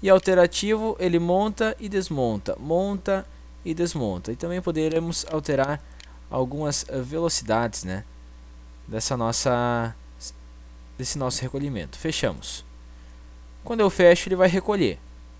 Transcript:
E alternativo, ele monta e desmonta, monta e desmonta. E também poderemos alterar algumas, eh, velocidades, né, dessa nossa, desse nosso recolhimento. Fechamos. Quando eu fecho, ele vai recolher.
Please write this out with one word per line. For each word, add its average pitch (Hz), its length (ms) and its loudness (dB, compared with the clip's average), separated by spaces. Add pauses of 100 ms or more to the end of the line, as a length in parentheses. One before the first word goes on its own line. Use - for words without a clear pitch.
E 190 80 2
alternativo, 190 880 4
ele 170 220 2
monta 208 580 0
e 214 100 -10
desmonta, 135 680 -2
monta 190 680 -2 (400)
e 170 80 -4
desmonta. 123 600 -2
E 123 40 -6
também 175 240 -6
poderemos 165 680 -2
alterar 143 500 0 (480)
algumas, 143 600 -2
eh, 131 120 -6
velocidades, 123 840 -2
né, 92 200 -8 (840)
dessa 110 280 -4
nossa, 120 800 0 (1040)
desse 127 180 -4
nosso 131 240 -2
recolhimento. 131 560 -6
Fechamos. - 680 -4 (960)
Quando 226 180 -4
eu 196 100 6
fecho, 175 380 8
ele 185 60 0
vai 185 140 6
recolher. 180 500 2 (420)